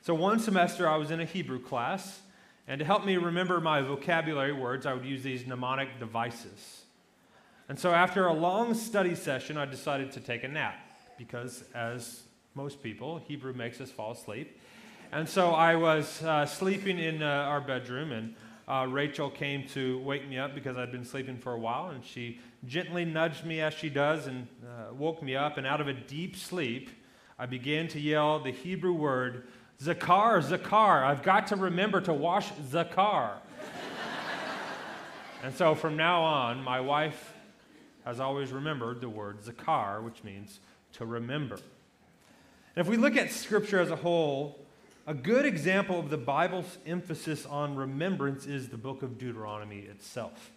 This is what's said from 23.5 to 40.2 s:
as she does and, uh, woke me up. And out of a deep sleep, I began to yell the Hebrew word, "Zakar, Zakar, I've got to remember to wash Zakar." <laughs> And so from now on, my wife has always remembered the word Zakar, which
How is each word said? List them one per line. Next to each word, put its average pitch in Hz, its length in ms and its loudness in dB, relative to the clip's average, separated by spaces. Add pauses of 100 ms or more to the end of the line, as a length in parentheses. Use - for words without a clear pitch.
as 156 120 2
she 160 160 -6
does 143 380 2
and, 127 200 -8 (160)
uh, 117 300 -12
woke 156 300 -4
me 135 140 -2
up. 147 200 0
And 135 100 -4
out 147 140 2
of 143 80 0
a 139 60 -2
deep 151 420 -8
sleep, 135 540 -6 (480)
I 127 80 -8
began 143 420 -2
to 156 120 -8
yell 151 400 4
the 131 100 -4
Hebrew 175 420 -2
word, 127 540 0 (340)
"Zakar, 180 600 6
Zakar, 180 640 6
I've 135 180 4
got 190 240 6
to 208 100 0
remember 190 460 2
to 180 100 2
wash 170 420 2
Zakar." 147 800 2 (1000)
<laughs> - 1120 -10
And 131 100 -6
so 160 220 6
from 156 200 0
now 165 280 6
on, 135 380 2
my 127 180 0
wife 147 520 0 (720)
has 120 140 -6
always 135 320 -2
remembered 127 500 -4
the 123 80 -6
word 104 320 -10
Zakar, 110 640 -2
which 113 220 -12